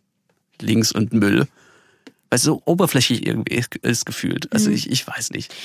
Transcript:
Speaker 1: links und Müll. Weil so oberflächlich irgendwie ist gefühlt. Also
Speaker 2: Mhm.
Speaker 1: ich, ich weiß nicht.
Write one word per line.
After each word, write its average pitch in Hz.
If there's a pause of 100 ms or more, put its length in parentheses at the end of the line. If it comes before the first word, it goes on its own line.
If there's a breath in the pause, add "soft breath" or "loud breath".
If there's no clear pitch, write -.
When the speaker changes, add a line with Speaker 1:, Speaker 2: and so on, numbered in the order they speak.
(600)
Speaker 1:
links 110
und 110
Müll. 110 (800 soft breath)
Weil 123
so 151
oberflächlich 160
irgendwie - (200)
ist -
gefühlt. -
Also 214
Speaker 2:
Mhm. 208
Speaker 1:
ich, -
ich 131
weiß -
nicht. - (120)